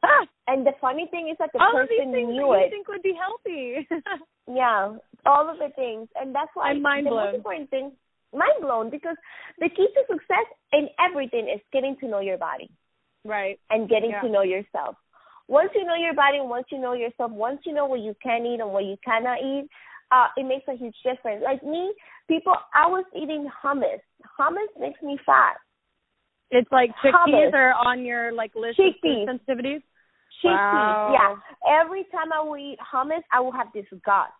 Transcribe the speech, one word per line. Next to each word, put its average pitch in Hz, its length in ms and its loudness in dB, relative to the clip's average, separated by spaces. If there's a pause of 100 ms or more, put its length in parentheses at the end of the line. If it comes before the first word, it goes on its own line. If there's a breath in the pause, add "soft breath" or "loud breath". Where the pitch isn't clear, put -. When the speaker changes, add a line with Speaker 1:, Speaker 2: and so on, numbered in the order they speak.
Speaker 1:
Ah! 294 220 4 (200)
Speaker 2:
And 262 200 0
the 277 140 2
funny 285 300 -4
thing 339 220 -8
is 320 60 -10
that 320 140 -4
the 254 60 -4
Speaker 1:
All 359 220 4
of 269 80 0
these 453 100 0
Speaker 2:
person 262 140 -2
Speaker 1:
things 240 160 -2
Speaker 2:
knew 262 240 2
Speaker 1:
that 196 80 6
you 185 60 4
Speaker 2:
it. 180 40 0
Speaker 1:
think 403 180 -10
would 370 140 -10
be 381 140 -2
healthy. 320 720 -8
<laughs> 330 380 -8 (240)
Speaker 2:
Yeah, 226 460 0 (300)
all 294 240 4
of 320 80 -10
the 294 180 -6
things. 226 400 -8
And 269 180 -8
that's 294 200 -4
why - 160 -2
Speaker 1:
I'm 285 100 -2
mind 285 240 0
Speaker 2:
the 269 60 0
most 226 100 0
Speaker 1:
blown. 202 140 -2
Speaker 2:
important 269 340 -8
thing, 269 240 -6 (400)
mind 415 300 2
blown, 233 260 -2
because 311 280 -8 (420 loud breath)
the 339 100 0
key 370 240 2
to 554 160 2
success 381 400 -2 (240)
in 294 240 4
everything 277 580 -2
is 208 60 -10 (100)
getting 269 300 -2
to 254 80 -8
know 208 120 -4
your 190 180 -4
body. 160 320 -8 (560)
Speaker 1:
Right. 202 420 -6
Speaker 2:
And 220 220 0
getting 220 180 2
Speaker 1:
Yeah. 208 140 -4
Speaker 2:
to 247 80 -2
know 202 100 4
yourself. 185 560 -4 (520 soft breath)
Once 311 260 4
you 392 100 2
know 339 120 -2
your 339 180 -2
body, 285 260 4
once 247 320 -6
you 277 80 -8
know 247 140 -4
yourself, 240 360 -6
once 233 360 -6
you 320 80 -8
know 294 100 0
what 262 160 -4
you 214 220 -8
can 233 240 -2
eat 240 140 -4
and 208 120 -6
what 196 120 -2
you 196 200 -8
cannot 240 380 -2
eat, 277 260 -4 (420 loud breath)
uh, 254 180 6 (100)
it 269 60 -2
makes 262 220 -4
a 285 60 -6
huge 240 320 -10
difference. 240 400 -4
Like 269 180 -2
me, 349 300 -4 (340 soft breath)
people, 359 300 2 (160)
I 302 140 6
was 370 180 0 (100)
eating 294 360 -6 (120)
hummus. 269 380 -2 (400)
Hummus 370 400 -2
makes 285 220 -10
me 285 240 -8
fat. 262 340 6 (920)
Speaker 1:
It's 247 220 2
like 254 160 6 (160)
chickpeas 302 480 6
Speaker 2:
Hummus. - 0 -
Speaker 1:
are 262 220 6
on 247 280 0
your, 240 300 -4
like, 226 220 -8
list 233 260 -4
of 381 220 6
food 240 260 0
Speaker 2:
Chickpeas. - 0 -
Speaker 1:
sensitivities? 262 540 -6 (600)
Speaker 2:
Chickpeas, 208 540 2 (160)
Speaker 1:
Wow. - 0 -
Speaker 2:
yeah. 202 720 2
Every 370 220 -4
time 320 280 -6
I 311 80 -2
will 302 160 -6
eat 285 240 -12
hummus, 294 500 -4
I 247 100 4
will 254 120 -2
have 240 220 -8
this 202 100 -10 (180)
gut. 196 380 0